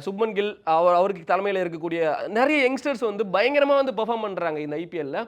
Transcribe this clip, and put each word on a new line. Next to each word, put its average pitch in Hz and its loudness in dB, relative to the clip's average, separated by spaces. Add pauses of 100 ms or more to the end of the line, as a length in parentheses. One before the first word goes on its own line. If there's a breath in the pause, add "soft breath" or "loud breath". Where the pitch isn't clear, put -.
சுப்மன் 208 -2
கில், 208 -4
அவர், 170 4
அவருக்கு 180 2
தலைமையில 190 0
இருக்கக்கூடிய 165 -2
நிறைய 262 2
யங்ஸ்டர்ஸ் 269 -4
வந்து 214 -2
பயங்கரமா 277 2
வந்து 262 -4
பெர்ஃபார்ம் 220 -2
பண்றாங்க 170 -4
இந்த 151 -6
ஐ 170 -6
பி 170 -10
எல்ல. 156 -6